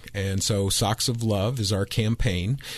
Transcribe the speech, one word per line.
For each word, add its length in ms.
And 280
so 280
Socks 360
of 160
Love 380
is 100
our 140
campaign. 760